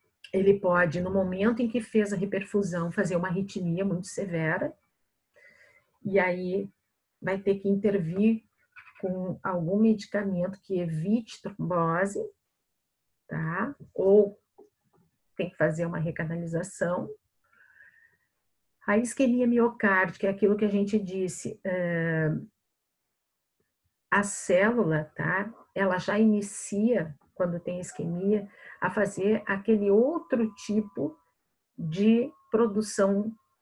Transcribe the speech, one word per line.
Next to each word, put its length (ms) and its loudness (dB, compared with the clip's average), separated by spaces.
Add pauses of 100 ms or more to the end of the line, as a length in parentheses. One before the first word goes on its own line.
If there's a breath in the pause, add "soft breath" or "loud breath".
(340)
ele 260 6
pode, 400 2
no 120 -4
momento 500 0
em 80 0
que 100 -2
fez 320 0
a 60 -2
reperfusão, 720 -2
fazer 240 -2
uma 140 -2
arritmia 560 -2
muito 220 -4
severa, 680 -4 (1300 soft breath)
e 160 2
aí 500 -2 (520)
vai 200 -2
ter 180 0
que 100 -4
intervir 720 2 (600)
com 400 -4
algum 380 0
medicamento 800 0
que 180 -4
evite 600 -2
trombose, 840 -2 (1040)
tá? 480 -6 (180)
Ou 460 4 (960)
tem 140 -4
que 80 -20
fazer 280 0
uma 140 -6
recanalização. 1080 -4 (1800 soft breath)
A 100 4
isquemia 480 2
miocárdica, 840 2
é 20 2
aquilo 260 2
que 80 0
a 60 2
gente 280 2
disse, 680 -6
é, 680 0 (1800)
a 140 2
célula, 920 0
tá? 380 -4 (220)
Ela 220 0
já 200 -2
inicia, 960 0 (220)
quando 240 -2
tem 220 -8
isquemia, 680 -2 (300 loud breath)
a 100 -2
fazer 560 0
aquele 460 2
outro 640 2
tipo 640 -4 (580)
de 540 2 (180)
produção 840 0 (260)